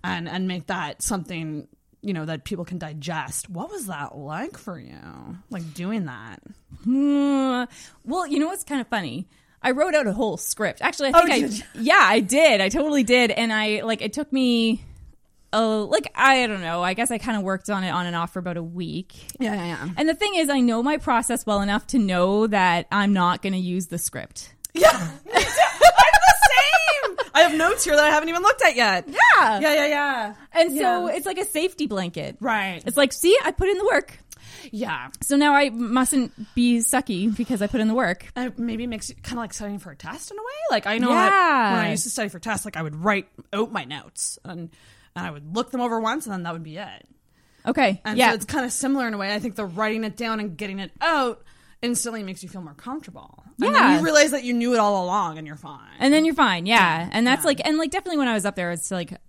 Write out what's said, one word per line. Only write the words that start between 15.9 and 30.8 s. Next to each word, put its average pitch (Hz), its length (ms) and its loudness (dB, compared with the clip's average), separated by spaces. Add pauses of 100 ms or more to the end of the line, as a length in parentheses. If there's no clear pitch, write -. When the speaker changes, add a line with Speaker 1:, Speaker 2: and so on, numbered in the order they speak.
Speaker 2:
I 262 320 4
don't 196 140 -6
know. 170 200 -4
I 180 140 -2
guess 240 160 -4
I 226 80 -4
kinda 220 220 -4
worked 190 280 -6
on 190 140 -2
it 180 80 -4
on 175 160 -2
and 175 80 -6
off 170 180 -6
for 190 60 -8
about 175 180 -8
a 170 60 -8
week. 165 500 -10 (260)
Speaker 1:
Yeah, 226 140 -2
yeah, 185 140 -6
yeah. 170 300 -8
Speaker 2:
And 311 120 2
the 320 60 0
thing 415 180 -2
is, 320 160 0
I 277 120 2
know 233 200 2
my 294 160 0
process 240 480 -2
well 202 160 0
enough 202 260 -2
to 269 120 0
know 196 480 2
that 185 440 2
I'm 202 220 2
not 180 300 2
gonna 190 140 -4
use 180 280 -4
the 170 140 -8
script. - 520 -10 (220)
Speaker 1:
Yeah. 587 160 8 (280)
<laughs> - 100 -20
Me 427 60 -10
too. 359 60 4
I'm - 40 4
the 698 960 8 (120)
same. 587 880 2
I 311 60 8
have 330 120 6
notes 330 300 2
here 302 120 2
that 294 80 6
I 302 60 4
haven't 311 200 2
even 349 120 -2
looked 453 220 2
at 311 120 4
yet. 208 320 0
Speaker 2:
Yeah. 277 520 4
Speaker 1:
Yeah, 294 160 2
yeah, 294 100 2
yeah. 277 480 -2 (200)
Speaker 2:
And 330 180 4
so 349 360 0